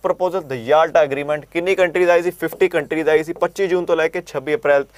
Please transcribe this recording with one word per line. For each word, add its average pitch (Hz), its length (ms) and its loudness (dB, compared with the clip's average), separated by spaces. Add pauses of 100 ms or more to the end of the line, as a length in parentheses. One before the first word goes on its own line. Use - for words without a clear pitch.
proposal, 180 320 -2
the 135 180 -8
Yalta 151 540 2
agreement। 147 380 -6
ਕਿੰਨੀ 175 240 -2
ਕੰਟਰੀਜ਼ 180 360 2
ਆਈ 175 120 4
ਸੀ? 180 80 -2
ਫਿਫਟੀ 180 380 -2
ਕੰਟਰੀਜ਼ 160 400 -2
ਆਈ 156 160 4
ਸੀ। 165 80 -8
ਪੱਚੀ 175 340 -2
ਜੂਨ 175 180 -2
ਤੋਂ 175 120 0
ਲੈ 160 120 0
ਕੇ 175 180 -6
ਛੱਬੀ 147 280 -4
ਅਪ੍ਰੈਲ, 143 320 2 (120)